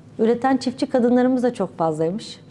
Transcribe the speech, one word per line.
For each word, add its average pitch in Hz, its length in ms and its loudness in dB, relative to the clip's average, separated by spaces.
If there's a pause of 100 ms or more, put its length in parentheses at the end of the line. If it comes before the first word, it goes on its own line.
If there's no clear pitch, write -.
(180)
Üreten 240 380 2
çiftçi 254 300 -4
kadınlarımız 247 560 2
da 240 120 0
çok - 240 -6
fazlaymış. 165 600 -2 (100)